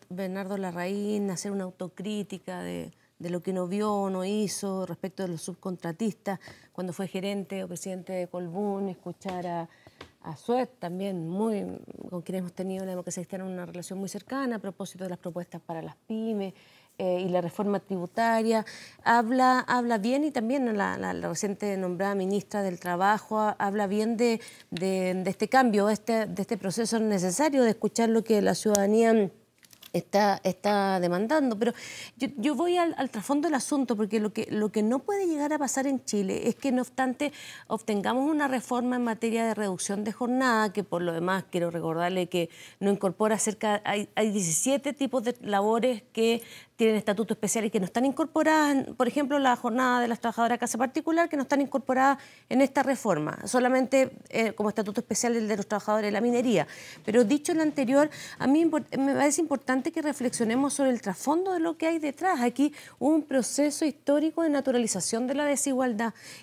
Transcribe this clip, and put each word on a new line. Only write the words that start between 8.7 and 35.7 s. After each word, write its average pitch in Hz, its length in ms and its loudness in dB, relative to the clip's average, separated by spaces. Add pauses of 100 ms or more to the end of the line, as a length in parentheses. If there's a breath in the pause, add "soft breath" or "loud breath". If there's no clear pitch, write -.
escuchar 180 580 -10
a, 170 240 -6 (520 loud breath)
a 156 160 -12
Suet 240 320 -2 (100)
también, 180 480 -6
muy, 196 380 -2 (440)
con 175 120 -8
quien 180 160 -6
hemos 180 160 -6
tenido 190 320 -6
la 190 60 -6
democracia 180 320 -8
cristiana 185 200 -10
una 185 220 -8
relación 175 340 -10
muy 196 80 -6
cercana 247 480 -6
a 208 40 -6
propósito 185 440 -10
de 190 60 -6
las 175 100 -8
propuestas 175 400 -10
para 165 220 -8
las 160 160 -14 (100)
pymes, 220 460 -4 (460 soft breath)
eh, 185 260 0
y 185 40 -2
la 180 120 2
reforma 202 380 -2
tributaria, 220 840 0 (400 loud breath)
habla, 254 580 6
habla 240 360 2
bien, 247 280 2
y 302 40 0
también 240 480 0
la, 190 180 0
la, 190 160 -4
la 170 160 -4
reciente 196 480 -4
nombrada 190 380 -2
ministra 196 480 -2
del 180 180 -4
Trabajo 196 600 0
ha-, 214 180 2
habla 202 300 0
bien 214 280 0
de, 226 240 2 (300 loud breath)
de, 185 540 -2
de 190 80 0
este 208 180 -4
cambio, 214 400 6
este, 220 380 0
de 175 160 -6
este 226 120 -4
proceso 214 440 -2
necesario 220 640 2
de 226 80 6
escuchar 226 380 0
lo 226 140 4
que 208 200 4
la 185 100 4
ciudadanía 214 800 4 (600)
está, 196 520 2
está 196 560 2
demandando. 220 580 2
Pero 233 160 0 (420 loud breath)
yo, 269 120 -4 (100)
yo 269 160 0
voy 349 240 2
al, 339 180 2
al 269 140 -2
trasfondo 285 380 -2
del 311 80 2
asunto, 254 400 0
porque 214 240 0
lo 208 120 -2
que, - 200 -6
lo 214 200 0
que 214 120 0
no 240 160 2
puede 392 260 -2
llegar 294 260 0
a 302 60 0
pasar 269 300 -2